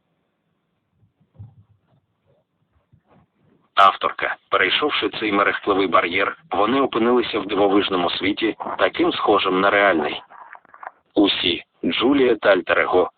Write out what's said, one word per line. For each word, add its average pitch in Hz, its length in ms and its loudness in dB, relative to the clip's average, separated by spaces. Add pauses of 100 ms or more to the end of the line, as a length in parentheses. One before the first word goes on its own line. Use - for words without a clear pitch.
(3750)
Авторка. - 600 2 (140)
Перейшовши 98 600 -2
цей 107 220 -4
мерехтливий 98 560 0
бар'єр, 92 500 -2 (140)
вони 107 300 0
опинилися 120 580 0
в 95 60 -6
дивовижному 95 640 0
світі, 104 460 -4 (220)
таким 101 360 0
схожим 95 480 0
на 101 80 2
реальний. 98 520 0 (920)
Усі, 92 500 0 (220)
Джулія 123 500 2
та 104 200 4
Альтер-Его, 87 640 0